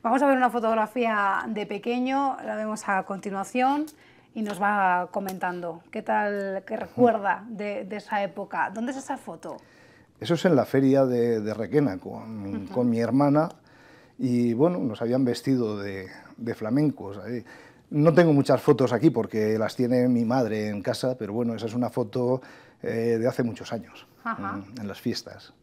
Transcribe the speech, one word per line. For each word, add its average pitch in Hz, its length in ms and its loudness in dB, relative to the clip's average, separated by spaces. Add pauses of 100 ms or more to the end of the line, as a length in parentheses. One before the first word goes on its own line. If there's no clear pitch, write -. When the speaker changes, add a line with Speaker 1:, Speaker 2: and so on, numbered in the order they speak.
Speaker 1:
Vamos 247 180 2
a 285 60 4
ver 269 100 6
una 247 140 2
fotografía 220 960 0
de 208 160 -4
pequeño, 254 800 -2
la 214 120 -6
vemos 214 320 -6
a 190 160 0
continuación 247 840 -2 (480)
y 226 80 -6
nos 202 180 -6
va 190 520 2
comentando 180 680 -6 (100)
qué 220 100 -8
tal, 202 640 -2
qué 220 100 -6
recuerda 202 720 2
de, 208 360 -8
de 202 120 -10
esa 202 280 -4
época. 185 500 -6
¿Dónde 233 160 -4
es 262 80 -6
esa 269 180 -8
foto? 165 420 -14 (600)
Speaker 2:
Eso - 160 0
es 160 100 -2
en 170 120 6
la 117 80 4
feria 135 400 4
de, 120 360 2
de 107 140 -4
Requena 107 440 0
con, 104 680 -10
Speaker 1:
Ujú. - 100 -14
Speaker 2:
con 123 160 2
mi 113 80 0
hermana 143 520 4 (680)
y, 120 360 2
bueno, 170 240 2
nos 120 240 -4
habían 123 220 2
vestido 120 540 0
de, 98 300 -8 (280)
de 113 180 -6
flamencos 110 640 -2
ahí. 110 260 -10 (460)
No 151 220 6
tengo 165 200 8
muchas 135 280 4
fotos 127 320 4
aquí 113 180 4
porque 110 480 0
las - 180 -2
tiene 123 320 4
mi 120 160 4
madre 110 440 0
en 104 140 -6
casa, 127 340 -2
pero 101 160 -8
bueno, 117 220 -2
esa 110 120 -6
es 107 80 -8
una 123 160 -2
foto, 127 500 -2 (420)
eh, 113 380 0
de 120 80 2
hace 127 160 0
muchos - 280 -6
años, - 360 -12 (160)
Speaker 1:
Ajá. 101 380 -8 (120)
Speaker 2:
en, 120 60 -12
en 104 80 -8
las 92 120 -10
fiestas. - 520 -8 (100)